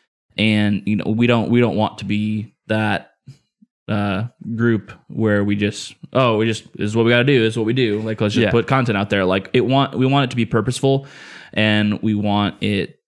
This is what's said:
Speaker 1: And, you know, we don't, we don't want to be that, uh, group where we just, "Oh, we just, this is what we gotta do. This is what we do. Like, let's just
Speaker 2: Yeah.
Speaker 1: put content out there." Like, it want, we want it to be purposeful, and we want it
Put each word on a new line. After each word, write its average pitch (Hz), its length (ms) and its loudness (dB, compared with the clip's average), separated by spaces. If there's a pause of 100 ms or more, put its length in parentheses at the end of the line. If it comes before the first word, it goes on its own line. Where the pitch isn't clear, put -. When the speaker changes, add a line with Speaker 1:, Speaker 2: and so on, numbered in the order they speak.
(380)
Speaker 1:
And, 104 480 2
you 104 100 0
know, 101 200 -4
we 120 100 2
don't, 117 240 2
we 120 100 4
don't 113 140 0
want 104 240 -2
to - 60 -12
be 107 500 -6 (140)
that, 107 460 -4 (720)
uh, 104 400 -4 (260)
group 113 380 0 (160)
where 104 360 0
we 104 120 -2
just, 101 400 -6 (160)
"Oh, 120 260 2
we 113 80 0
just, 110 180 -4 (120)
this 104 140 -4
is 107 60 -2
what 113 80 4
we 117 60 4
gotta 120 140 4
do. 135 180 4
This 110 120 0
is 120 40 -4
what 110 80 -2
we 113 60 0
do. 113 280 0
Like, 110 200 -6
let's 110 140 0
just 117 100 2
Speaker 2:
Yeah. 101 80 2
Speaker 1:
put 117 160 2
content 123 280 0
out 101 140 -2
there." 101 140 2
Like, 95 280 -2
it 113 140 2
want, 135 320 0
we 127 80 2
want 139 180 2
it 131 60 -4
to 123 60 -6
be 117 100 0
purposeful, 135 600 0 (460)
and 107 480 0
we 107 140 0
want 104 480 -2
it 101 460 -4